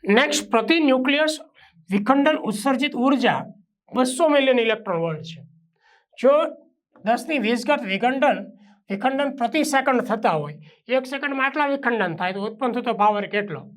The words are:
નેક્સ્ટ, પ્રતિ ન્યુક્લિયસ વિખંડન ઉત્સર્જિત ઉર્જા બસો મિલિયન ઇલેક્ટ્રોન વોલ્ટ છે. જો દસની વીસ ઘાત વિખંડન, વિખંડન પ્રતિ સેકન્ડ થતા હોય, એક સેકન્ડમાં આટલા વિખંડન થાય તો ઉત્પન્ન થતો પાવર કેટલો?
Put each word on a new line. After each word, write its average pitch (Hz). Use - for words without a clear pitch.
નેક્સ્ટ, 269
પ્રતિ 240
ન્યુક્લિયસ 285
વિખંડન 277
ઉત્સર્જિત 254
ઉર્જા 240
બસો 262
મિલિયન 262
ઇલેક્ટ્રોન 214
વોલ્ટ 165
છે. -
જો 254
દસની 247
વીસ 233
ઘાત 285
વિખંડન, 240
વિખંડન 269
પ્રતિ 254
સેકન્ડ 262
થતા 220
હોય, 151
એક 262
સેકન્ડમાં 269
આટલા 285
વિખંડન 240
થાય 180
તો 196
ઉત્પન્ન 226
થતો 247
પાવર 202
કેટલો? 202